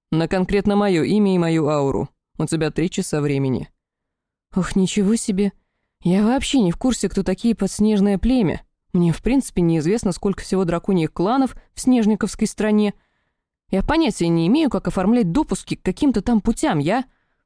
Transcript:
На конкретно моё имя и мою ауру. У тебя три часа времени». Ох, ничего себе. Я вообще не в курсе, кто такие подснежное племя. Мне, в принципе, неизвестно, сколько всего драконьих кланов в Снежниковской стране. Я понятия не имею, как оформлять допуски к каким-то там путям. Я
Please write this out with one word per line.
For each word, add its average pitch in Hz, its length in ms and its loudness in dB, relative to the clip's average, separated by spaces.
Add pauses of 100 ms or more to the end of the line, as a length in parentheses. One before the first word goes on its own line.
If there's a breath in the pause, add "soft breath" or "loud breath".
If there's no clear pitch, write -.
На 160 200 0
конкретно 202 480 0
моё 190 260 2
имя 196 320 2
и - 20 2
мою 165 300 0
ауру. 143 400 0 (300)
У 156 80 -2
тебя 156 260 -2
три 156 180 -2
часа 170 300 -4
времени». 139 500 -2 (840)
Ох, 185 220 -2
ничего 196 400 2
себе. 202 340 -2 (500)
Я 190 220 2
вообще 247 380 0
не 175 100 2
в - 60 -8
курсе, 233 320 -2
кто 196 140 -4
такие 202 320 -2
подснежное 202 640 2
племя. 233 460 0 (300)
Мне, 175 180 2
в - 100 -6
принципе, 247 400 0
неизвестно, 170 520 0
сколько - 300 -4
всего 190 200 -2
драконьих 170 480 0
кланов 247 460 0 (160 soft breath)
в - 80 -14
Снежниковской 220 640 2
стране. 214 460 0 (760)
Я 190 140 0
понятия 269 460 0
не 165 180 2
имею, 285 220 2
как 190 180 -4
оформлять 190 460 0
допуски - 420 -4
к - 60 -12
каким-то 214 400 0
там 233 180 0
путям. 226 400 0
Я 202 240 0 (420)